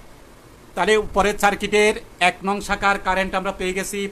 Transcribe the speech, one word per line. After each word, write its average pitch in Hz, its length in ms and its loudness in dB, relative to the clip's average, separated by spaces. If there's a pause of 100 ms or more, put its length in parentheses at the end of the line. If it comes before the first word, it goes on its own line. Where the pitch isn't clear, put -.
(760)
তাহলে 202 220 2
উপরের 208 420 0
সার্কিটের 208 560 2 (260)
এক 180 240 4
নং 202 160 -2
শাখার 196 380 0
current 190 360 -2
আমরা 190 180 -2
পেয়ে 185 200 -6
গেছি 196 400 -6